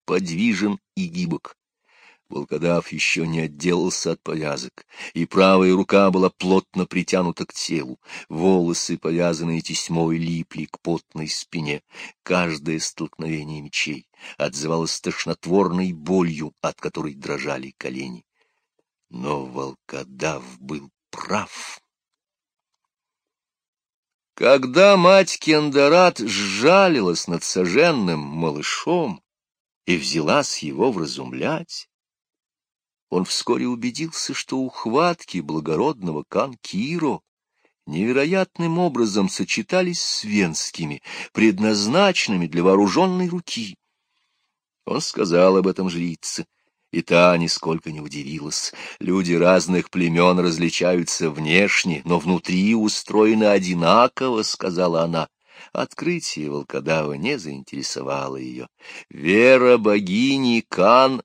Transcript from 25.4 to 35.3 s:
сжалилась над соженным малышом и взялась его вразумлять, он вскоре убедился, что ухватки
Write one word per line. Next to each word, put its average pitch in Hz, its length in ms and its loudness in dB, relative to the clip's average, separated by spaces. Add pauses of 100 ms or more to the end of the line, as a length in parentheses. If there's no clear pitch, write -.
сжалилась 107 1080 2
над 85 160 -4
соженным 95 760 0
малышом 82 1040 -4 (640)
и 90 100 0
взялась 82 640 -2
его 78 320 -2
вразумлять, 127 960 -8 (1200)
он 90 160 0
вскоре 123 440 -2
убедился, 123 640 -8
что - 240 -6
ухватки 139 800 -2